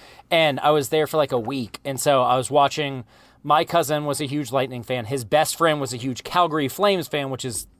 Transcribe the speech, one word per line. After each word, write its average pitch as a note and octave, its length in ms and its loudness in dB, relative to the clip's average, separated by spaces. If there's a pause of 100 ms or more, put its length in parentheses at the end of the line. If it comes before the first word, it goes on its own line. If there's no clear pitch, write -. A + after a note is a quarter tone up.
(300)
And D#3 300 2
I D3 100 2
was D3+ 200 2
there D3+ 180 2
for, D#3+ 100 -4
like, D3 140 2
a B2+ 80 0
week, A#2+ 440 -6
and C3+ 160 -6
so C#3 220 4
I B2 160 2
was B2+ 140 -4
watching. C#3 540 0 (360)
My D3+ 240 2
cousin D3+ 400 0
was C#3+ 160 -4
a D3+ 40 -4
huge C3+ 260 -6
Lightning B2+ 320 -2
fan. B2 220 -4
His B2 200 -6
best D3+ 300 2
friend D#3 260 2
was B2+ 120 -4
a B2+ 40 -8
huge B2 260 -6
Calgary D#3 440 0
Flames F#3 400 0
fan, C#3 240 -4
which B2+ 120 -8
is A#2 220 -8 (140)